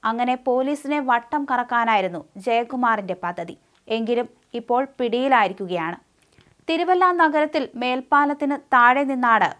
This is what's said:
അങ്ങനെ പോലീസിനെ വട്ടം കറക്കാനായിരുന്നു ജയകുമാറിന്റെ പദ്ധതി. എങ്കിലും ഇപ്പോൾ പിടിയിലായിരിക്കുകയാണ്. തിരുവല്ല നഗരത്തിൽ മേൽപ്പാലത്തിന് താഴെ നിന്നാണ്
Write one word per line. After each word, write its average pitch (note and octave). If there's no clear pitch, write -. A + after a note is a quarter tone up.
അങ്ങനെ A#3+
പോലീസിനെ C#4
വട്ടം B3+
കറക്കാനായിരുന്നു A#3
ജയകുമാറിന്റെ A#3
പദ്ധതി. F3
എങ്കിലും A#3
ഇപ്പോൾ A#3+
പിടിയിലായിരിക്കുകയാണ്. G3+
തിരുവല്ല F4
നഗരത്തിൽ D4+
മേൽപ്പാലത്തിന് C#4+
താഴെ B3
നിന്നാണ് A#3